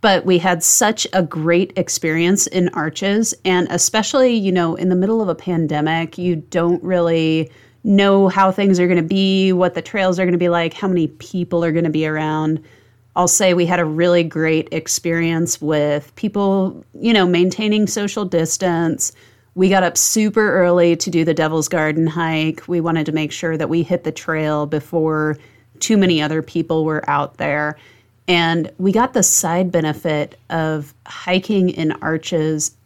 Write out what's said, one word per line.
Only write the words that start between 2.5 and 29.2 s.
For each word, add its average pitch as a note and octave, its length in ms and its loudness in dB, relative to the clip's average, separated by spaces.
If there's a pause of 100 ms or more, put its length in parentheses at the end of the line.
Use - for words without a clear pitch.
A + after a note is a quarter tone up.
Arches, G3 600 -2 (120)
and F3+ 260 2
especially, A#3 640 0
you G3 160 0
know, E3+ 240 0
in F#3 140 -2
the F#3 80 2
middle G#3+ 260 0
of G3 60 -2
a E3 80 -2
pandemic, D#3+ 840 -2
you F3+ 160 0
don't E3+ 480 -2
really E3 680 0 (340)
know G3 460 4
how F#3+ 240 4
things G3 260 2
are F3+ 80 4
gonna F3 160 2
be, F#3+ 520 2
what F3 180 2
the F3 80 -6
trails F#3 400 -2
are F#3 60 2
gonna F3+ 100 2
be F3 140 2
like, E3+ 240 0
how - 120 -6
many F3+ 200 0
people F3 580 -4
are E3 80 0
gonna E3 160 0
be D#3 180 -2
around. D#3 560 -2 (540)
I'll F3+ 100 2
say F#3 280 2
we F3 100 2
had F3 160 0
a E3 60 0
really E3+ 360 2
great D#3+ 480 -2
experience E3 920 -4
with D3 520 -2
people, G3 800 -2
you A#3 220 0
know, F#3+ 120 4
maintaining F#3 600 2
social G3+ 400 -4
distance. E3 840 -2 (420)
We F#3 160 2
got F#3+ 120 4
up F3 140 0
super G#3+ 640 2
early F3 360 4
to E3+ 120 -6
do D#3+ 160 0
the E3 80 0
Devil's D#3 360 0
Garden D#3 380 0
hike. D#3 640 -2
We F3 140 -2
wanted E3 240 -2
to D#3 60 -6
make D#3 200 -4
sure D#3+ 240 -4
that D3+ 140 -4
we E3 120 0
hit E3+ 220 -2
the D#3 80 -4
trail D3+ 540 -4
before D#3 720 -2 (400)
too - 180 0
many F3+ 240 4
other D#3 220 -2
people D#3+ 420 -2
were D#3 240 -4
out C#3+ 300 -2
there. D3+ 400 -4 (500)
And E3+ 480 0
we F#3+ 160 0
got A#3+ 220 0
the G#3 80 2